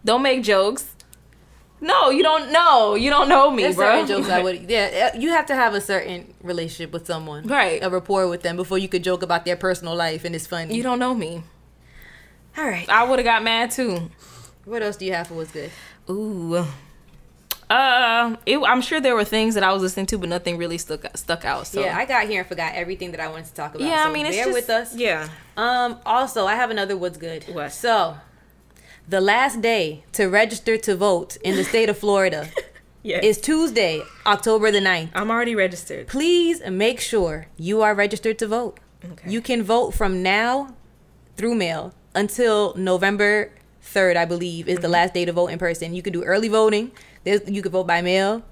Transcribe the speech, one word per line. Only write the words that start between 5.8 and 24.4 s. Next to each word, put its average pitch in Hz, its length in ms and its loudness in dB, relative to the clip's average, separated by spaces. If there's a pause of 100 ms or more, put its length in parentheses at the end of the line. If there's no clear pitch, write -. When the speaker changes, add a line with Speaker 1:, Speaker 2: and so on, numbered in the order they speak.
Speaker 2:
certain 185 640 -6
relationship 165 500 -8
with 165 140 -10
someone. 156 400 -8
Speaker 1:
Right. 214 340 2
Speaker 2:
A 185 80 -2
rapport 185 380 0
with 175 160 -4
them 175 140 -4
before 185 220 -2
you 190 100 -4
could 175 160 -2
joke 180 180 0
about 170 220 -2
their 175 120 -2
personal 175 380 -4
life 165 300 -4
and 170 100 -6
it's 160 140 -10
funny. 165 260 -6
Speaker 1:
You 233 80 -2
don't 247 160 -2
know 254 160 -2
me. 170 300 -8 (1120)
Speaker 2:
All 311 60 -4
right. 180 240 -4
Speaker 1:
I 226 160 4
would've 262 200 2
got 226 200 2
mad 226 260 0
too. 190 400 -4 (540)
Speaker 2:
What 220 180 -6
else 208 140 -4
do 190 80 -12
you 185 80 -4
have 170 160 -4
for 170 60 -16
what's 160 180 -10
good? 147 180 -12 (400)
Speaker 1:
Ooh. 180 560 -2 (1040)
Uh, 240 640 2 (120)
it, 262 200 2
I'm 247 140 4
sure 311 180 -2
there 254 160 2
were 208 120 2
things 220 280 0
that 196 80 0
I 190 120 4
was 196 80 0
listening 185 240 -2
to, 208 120 -4
but 180 120 -6
nothing 175 260 -4
really 170 220 -6
stuck, - 260 -8 (140)
stuck - 260 -4
out. 131 220 -4
So. 196 160 -4
Speaker 2:
Yeah, 175 160 -2
I 254 80 -2
got 240 200 2
here 202 140 -4
and 185 80 -10
forgot 165 260 -6
everything 180 360 -8
that 165 100 -10
I 156 80 -6
wanted 160 180 -12
to - 80 -20
talk 151 200 -10
about. 277 120 -4
Speaker 1:
Yeah, 311 180 2
Speaker 2:
So 320 40 2
Speaker 1:
I 311 40 -2
mean, 302 120 -4
it's 311 120 -2
Speaker 2:
bear 247 100 0